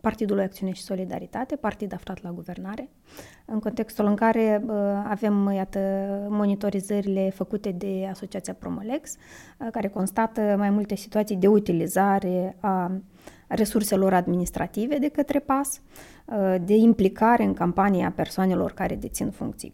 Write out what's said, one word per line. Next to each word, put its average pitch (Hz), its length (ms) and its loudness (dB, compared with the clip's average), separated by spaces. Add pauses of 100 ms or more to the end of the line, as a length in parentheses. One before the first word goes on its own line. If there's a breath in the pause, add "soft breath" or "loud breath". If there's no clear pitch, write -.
Partidului 202 380 0
Acțiune 190 280 -4
și 180 100 -10
Solidaritate, 190 760 -6
partid 208 380 -6
aflat 180 280 -12
la 180 100 -10
guvernare, 185 580 -12 (560 loud breath)
în 220 140 -4
contextul 214 460 -2
în 208 100 4
care, 220 520 4
uh, 220 60 -4 (360)
avem, 202 460 2
iată, 190 240 -4 (500)
monitorizările 202 1000 0
făcute 202 420 -4
de 190 380 -6
Asociația 185 440 -10
Promolex, 202 600 -8
uh, - 580 -16
care 196 160 -4
constată 208 720 0
mai 202 120 2
multe 202 260 0
situații 208 400 -2
de 185 120 4
utilizare 190 1120 2
a 185 320 0 (560 loud breath)
resurselor 202 640 2
administrative 180 840 0
de 277 100 2
către 294 320 0
pas, 277 420 -2 (440 loud breath)
uh, 190 300 2 (100)
de 202 80 4
implicare 220 680 6
în 196 100 2
campania 180 640 2
persoanelor 185 560 0
care - 240 -4
dețin - 340 -6
funcții - 440 -10